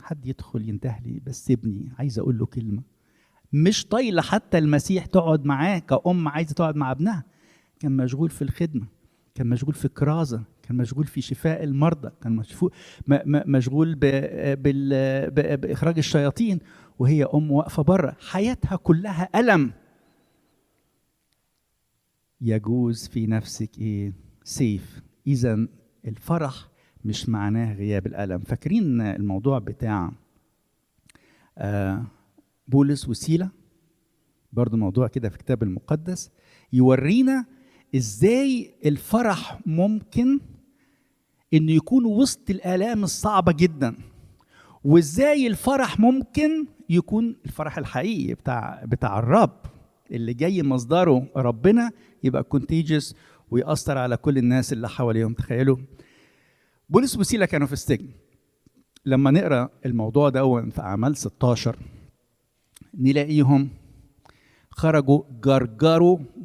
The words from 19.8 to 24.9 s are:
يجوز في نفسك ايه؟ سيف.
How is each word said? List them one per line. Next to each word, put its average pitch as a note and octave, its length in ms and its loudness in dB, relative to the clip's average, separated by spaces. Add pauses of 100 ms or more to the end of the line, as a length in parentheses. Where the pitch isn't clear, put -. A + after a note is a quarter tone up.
يجوز A2+ 680 -2
في A2+ 180 -4
نفسك A2 520 -6
ايه؟ G2+ 340 -4 (320)
سيف. - 580 -4 (240)